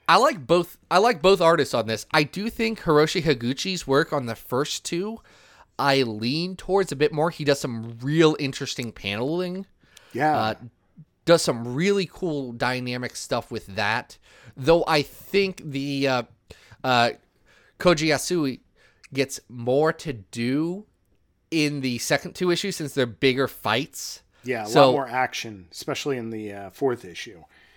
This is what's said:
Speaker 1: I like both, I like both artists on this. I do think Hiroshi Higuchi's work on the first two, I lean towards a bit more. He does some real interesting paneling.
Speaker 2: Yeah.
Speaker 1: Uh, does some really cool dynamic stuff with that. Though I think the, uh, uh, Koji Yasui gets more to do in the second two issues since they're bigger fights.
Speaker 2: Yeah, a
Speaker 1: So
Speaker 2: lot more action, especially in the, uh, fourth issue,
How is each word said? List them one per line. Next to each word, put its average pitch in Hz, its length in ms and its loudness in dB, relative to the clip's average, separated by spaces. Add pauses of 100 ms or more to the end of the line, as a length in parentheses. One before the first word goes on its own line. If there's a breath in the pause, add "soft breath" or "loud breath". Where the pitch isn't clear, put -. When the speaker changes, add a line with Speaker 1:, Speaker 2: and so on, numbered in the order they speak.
Speaker 1:
I 165 80 6
like 220 300 2
both, 175 320 2 (120)
I 170 80 4
like 202 220 4
both 185 220 4
artists 165 320 4
on 113 120 0
this. 110 240 -6
I 156 120 4
do 196 260 -4
think 226 320 -4
Hiroshi 156 420 2
Higuchi's 143 640 -2
work 139 280 2
on 139 120 -2
the 113 80 -6
first - 520 -6
two, 208 340 -6 (580 soft breath)
I 135 240 4
lean 127 540 -4
towards 190 340 -2
a 147 60 -6
bit 147 160 0
more. 156 180 0
He 156 140 -8
does 139 160 2
some 113 400 -8
real 156 400 4
interesting 131 520 -6
paneling. 170 760 -4 (460 soft breath)
Speaker 2:
Yeah. 147 240 0
Speaker 1:
Uh, 110 180 0 (680)
does 165 180 6
some 123 320 -4
really 190 360 0
cool 143 420 -6
dynamic 123 640 -4
stuff - 360 -4
with 113 160 -8 (100)
that. 110 400 -2 (400 soft breath)
Though 156 320 4
I 151 140 4
think - 640 -2
the, 139 440 -2
uh, 127 140 0 (600 loud breath)
uh, 120 280 4 (680 soft breath)
Koji 160 300 4
Yasui 147 520 0 (520 soft breath)
gets 135 260 -2 (100)
more 127 440 2
to 151 220 -8
do 139 720 -4 (640)
in 147 320 0
the 123 160 -2
second - 360 -2
two 185 160 0
issues 180 260 -2
since 147 180 -8
they're 131 120 2
bigger 127 400 0
fights. - 760 -4 (200)
Speaker 2:
Yeah, 120 220 -4
a 107 40 -8
Speaker 1:
So 135 180 8
Speaker 2:
lot 131 60 6
more 135 160 0
action, 117 600 -4
especially 143 460 -6
in 113 140 -8
the, 107 220 -8
uh, 98 180 -12
fourth 123 340 -2
issue, 87 380 -16 (340 soft breath)